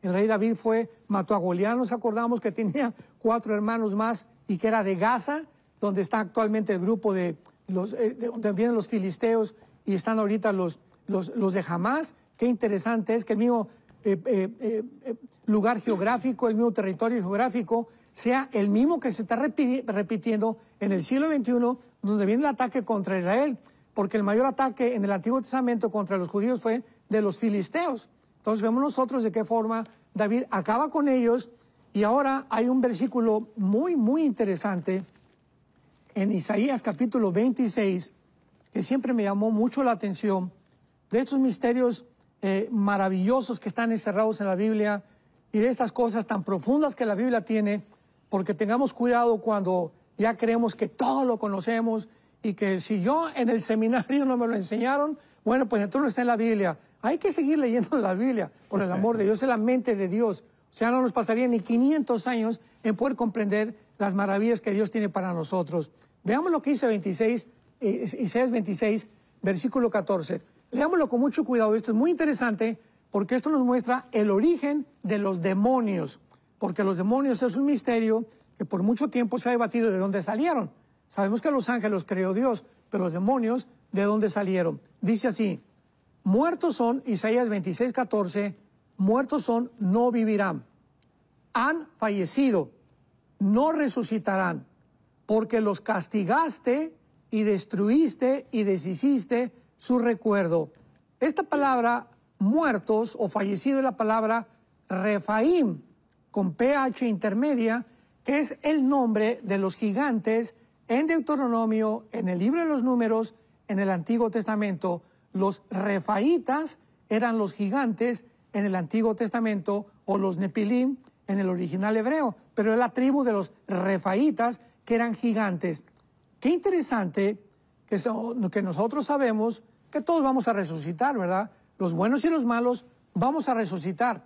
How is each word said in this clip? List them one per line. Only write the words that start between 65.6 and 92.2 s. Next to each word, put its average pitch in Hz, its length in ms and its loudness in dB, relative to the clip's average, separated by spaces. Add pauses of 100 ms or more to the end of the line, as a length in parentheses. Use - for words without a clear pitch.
Veamos 285 260 2
lo 320 120 2
que 277 80 -2
dice 269 160 0
veintiséis, 220 600 0 (340)
eh, 214 280 0 (100)
Isaías 247 320 0
veintiséis, 214 580 -2 (340)
versículo 220 480 0
catorce. 180 520 -2 (280)
Leámoslo 311 380 2
con 240 120 2
mucho 285 240 2
cuidado, 220 300 2
esto 226 160 -2
es 214 60 2
muy 285 140 4
interesante, 240 680 0 (320)
porque 202 240 0
esto 254 160 0
nos 277 140 2
muestra 247 480 0
el 214 180 2
origen 285 560 2 (160)
de 208 160 0
los 196 240 -2
demonios, 196 800 0 (380)
porque 202 260 -4
los 190 120 2
demonios 240 460 0
es 226 140 0
un 277 100 2
misterio 226 600 2 (300)
que 208 80 -6
por 180 180 -4
mucho 233 260 2
tiempo 240 300 0
se 240 100 -2
ha 247 40 2
debatido 233 380 2
de 190 80 0
dónde 196 240 0
salieron. 226 480 -2 (380)
Sabemos 202 320 0
que 320 100 0
los 269 180 0
ángeles 233 220 0
los 185 140 -2
creó 185 300 -2
Dios, 240 300 0 (240)
pero 196 140 -2
los 180 100 -2
demonios, 226 540 0 (240)
¿de 196 120 0
dónde 208 260 2
salieron? 185 520 -2 (200)
Dice 220 260 0
así: 202 340 -2 (640)
"Muertos 294 540 2
son", 240 280 0
Isaías 226 440 0
veintiséis 202 440 -2
catorce, 202 640 -2 (420)
"muertos 247 460 2
son, 240 380 0
no 220 320 2
vivirán. 202 520 0 (880)
Han 302 440 -2
fallecido, 202 760 0 (720)